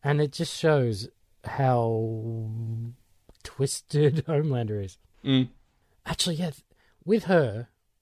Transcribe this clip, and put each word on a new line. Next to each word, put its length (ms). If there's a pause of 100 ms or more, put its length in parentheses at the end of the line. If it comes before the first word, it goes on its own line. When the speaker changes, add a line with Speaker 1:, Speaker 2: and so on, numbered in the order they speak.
Speaker 1:
and 160
it 140
just 240
shows 500 (380)
how 1040 (920)
twisted 840
<laughs> 20
Homelander 560
is. 140 (260)
Speaker 2:
Mm. 240 (580)
Speaker 1:
Actually, 300
yeah, 140
th-, 140 (420)
with 200
her, 440 (320)